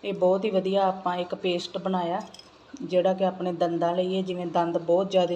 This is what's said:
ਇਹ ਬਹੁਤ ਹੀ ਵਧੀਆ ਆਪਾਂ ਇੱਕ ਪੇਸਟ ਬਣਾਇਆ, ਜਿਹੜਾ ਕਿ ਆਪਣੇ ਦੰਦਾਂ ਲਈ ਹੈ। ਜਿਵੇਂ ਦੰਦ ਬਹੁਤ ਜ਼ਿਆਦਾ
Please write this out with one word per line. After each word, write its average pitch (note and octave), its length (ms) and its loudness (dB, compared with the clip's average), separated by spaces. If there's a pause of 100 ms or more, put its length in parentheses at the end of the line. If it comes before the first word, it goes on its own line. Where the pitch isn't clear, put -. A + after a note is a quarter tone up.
ਇਹ G3 100 -4
ਬਹੁਤ F#3 300 4
ਹੀ G#3+ 60 0
ਵਧੀਆ F#3+ 320 2
ਆਪਾਂ F#3 340 0
ਇੱਕ F3+ 180 -4
ਪੇਸਟ F3+ 440 -4
ਬਣਾਇਆ, F3+ 440 -2 (600)
ਜਿਹੜਾ F3+ 320 2
ਕਿ F#3+ 100 0
ਆਪਣੇ F3+ 280 -2
ਦੰਦਾਂ E3+ 420 0
ਲਈ F#3 220 0
ਹੈ। F#3+ 60 0
ਜਿਵੇਂ F3+ 240 -6
ਦੰਦ E3+ 320 0
ਬਹੁਤ F3+ 320 2
ਜ਼ਿਆਦਾ F3+ 260 4